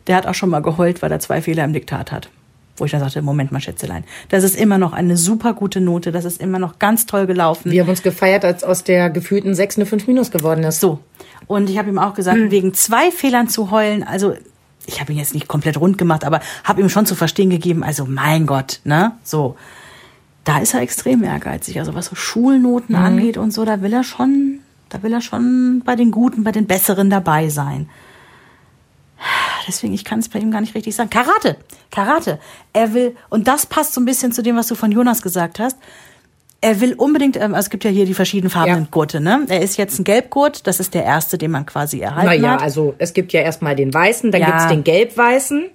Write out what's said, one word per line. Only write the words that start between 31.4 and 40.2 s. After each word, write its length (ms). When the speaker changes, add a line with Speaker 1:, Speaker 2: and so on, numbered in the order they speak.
Speaker 1:
Karate. 480
Er 220
will, 220
und 200
das 180
passt 280
so 60
ein 40
bisschen 280
zu 100
dem, 140
was 100
du 80
von 180
Jonas 300
gesagt 380
hast. 160
Er 200
will 140
unbedingt, 420
ähm, 180
also 120
es 40
gibt 140
ja 60
hier 160
die 80
verschiedenen 360
farbenen 320
Speaker 2:
Ja. 80
Speaker 1:
Gurte, 300
ne? 280
Er 140
ist 160
jetzt 200
ein 60
Gelbgurt. 600